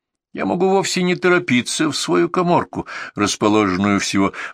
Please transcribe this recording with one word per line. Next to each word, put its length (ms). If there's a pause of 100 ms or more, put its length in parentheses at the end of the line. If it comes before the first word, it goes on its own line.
(320)
Я 140
могу 220
вовсе 340
не 140
торопиться 760
в 60
свою 320
каморку, 580 (280)
расположенную 840
всего 320 (220)